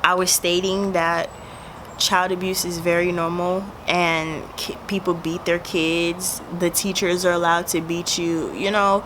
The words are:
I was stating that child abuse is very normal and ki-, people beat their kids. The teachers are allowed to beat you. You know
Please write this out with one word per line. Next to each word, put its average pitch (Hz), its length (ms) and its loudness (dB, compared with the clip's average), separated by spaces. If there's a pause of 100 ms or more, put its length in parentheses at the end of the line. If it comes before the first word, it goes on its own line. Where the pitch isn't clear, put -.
I 175 120 4
was 185 160 2
stating 190 640 2
that 170 360 0 (680)
child 185 340 2
abuse 185 340 -2
is 175 140 -4
very 170 320 2
normal 175 520 0 (240)
and 160 560 0 (140)
ki-, - 200 -8 (100)
people 185 260 0
beat 165 320 -4
their 175 140 2
kids. 170 840 0 (160)
The 175 120 2
teachers 180 560 0
are 180 60 6
allowed 170 360 2
to 165 140 0
beat 170 360 -2
you. 165 360 0
You 185 180 -2
know 202 340 4